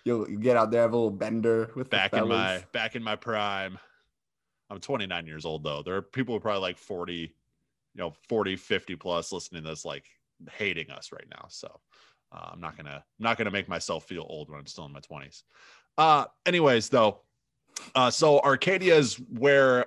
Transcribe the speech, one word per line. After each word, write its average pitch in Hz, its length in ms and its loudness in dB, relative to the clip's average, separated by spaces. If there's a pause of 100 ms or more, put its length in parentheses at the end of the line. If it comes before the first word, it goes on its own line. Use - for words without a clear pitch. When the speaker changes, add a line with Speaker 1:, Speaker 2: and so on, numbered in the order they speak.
Speaker 1:
You'll, 120 240 -2
you'll 104 120 -6
get 123 160 4
out 110 140 4
there, 117 120 4
have 113 100 2
a 120 40 0
little 113 140 2
bender 110 640 -2
with 131 160 -8
the 107 60 2
Speaker 2:
Back 95 160 2
in 117 160 0
my, 98 180 2
Speaker 1:
fellas. 92 260 -2
Speaker 2:
back 113 220 -4
in 120 80 -8
my 107 140 -4
prime. 101 640 -4 (920)
I'm 98 100 -12
twenty-nine 92 460 -6
years 78 200 -12
old 78 180 -6
though. 73 180 -4
There 87 140 -6
are 98 60 -4
people 123 320 -6
who - 20 -4
are 95 40 -4
probably, 101 200 -2
like, 90 160 -6
forty, 87 380 -10 (800)
you 98 80 -10
know, 82 100 -8 (160)
forty, 101 260 0
fifty 90 420 -6
plus 85 360 -6
listening 85 300 -12
to 80 80 -10
this, 78 160 -12
like, 71 180 -12 (480)
hating 85 380 -6
us - 200 -18
right - 200 -18
now. - 180 -20
So, - 320 -18 (520)
uh, 85 200 -16
I'm 85 80 -18
not 80 160 -12
gonna, 71 200 -14
I'm 71 60 -16 (220)
not 117 140 0
gonna 107 120 -2
make 95 160 -4
myself 85 380 -8
feel 82 240 -12
old 76 220 -12
when 76 100 -16
I'm 73 60 -20
still - 180 -16
in 71 80 -18
my 69 80 -18
twenties. 69 420 -18 (540)
Uh, 151 300 6 (180)
anyways, 151 460 4
though, 110 320 4 (720)
uh, 127 160 4
so 147 300 6
Arcadia 175 540 4
is 143 200 6 (160)
where 131 560 4